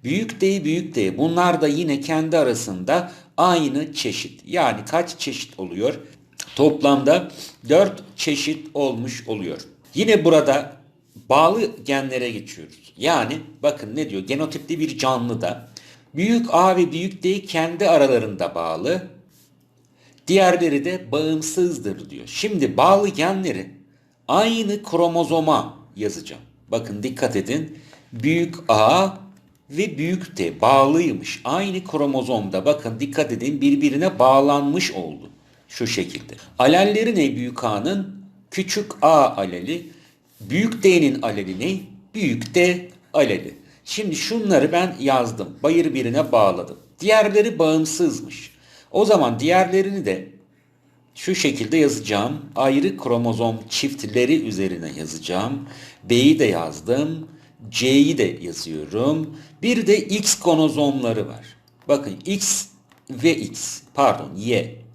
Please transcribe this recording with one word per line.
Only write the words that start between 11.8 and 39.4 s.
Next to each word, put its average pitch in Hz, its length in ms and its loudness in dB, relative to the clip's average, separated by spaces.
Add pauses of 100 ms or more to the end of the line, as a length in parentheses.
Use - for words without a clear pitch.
genlere 131 460 -4
geçiyoruz. - 640 -16
Yani 139 420 0 (240)
bakın 123 340 -2
ne 151 140 -4
diyor? 95 160 -6
Genotipli 151 540 -6
bir 156 180 -4
canlıda 120 680 -2 (460)
büyük 233 400 0
A 180 220 4
ve 175 160 2
büyük 185 300 -8
D 190 200 -2
kendi 165 460 -2
aralarında 110 680 2
bağlı. 85 520 -4 (1200)
Diğerleri 170 580 4
de 180 280 -6
bağımsızdır 156 1000 -2
diyor. 64 160 -16
Şimdi 170 500 -2
bağlı 196 320 4
genleri 165 640 -4 (580)
aynı 208 540 0
kromozoma 165 960 0 (180)
yazacağım. 101 460 -8 (260)
Bakın 113 340 -6
dikkat 127 340 -4
edin. 127 420 -4 (340)
Büyük 165 420 -2 (140)
A 123 400 4 (640)
ve 156 280 -4
büyük 170 380 -4
D 85 240 -4
bağlıymış. 139 840 2
Aynı 185 400 -4
kromozomda 123 800 -2
bakın 117 360 -2
dikkat 139 320 -2
edin 135 280 -4
birbirine 143 580 2
bağlanmış 143 760 4
oldu. 80 380 -10 (380)
Şu - 180 -6
şekilde. - 480 -6 (240)
Alelleri 202 580 4
ne 131 200 0
büyük 123 280 -8
A'nın? 131 560 -4 (300)
Küçük 196 420 -6 (100)
A 143 340 6
aleli. 98 500 -6 (540)